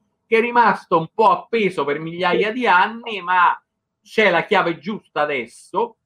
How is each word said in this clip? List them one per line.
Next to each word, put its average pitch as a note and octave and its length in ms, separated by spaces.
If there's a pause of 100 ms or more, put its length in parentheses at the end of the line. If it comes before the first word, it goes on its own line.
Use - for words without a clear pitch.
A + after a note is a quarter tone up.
(260)
che A3+ 120
è - 20
rimasto A3+ 580
un E3 160
po' G#3+ 140
appeso F3+ 560
per C#3+ 140
migliaia F3 520
di A#3+ 160
anni, G#3+ 540
ma F3+ 420 (400)
c'è G#3+ 280
la E3+ 160
chiave E3+ 320
giusta E3 420
adesso, D3 840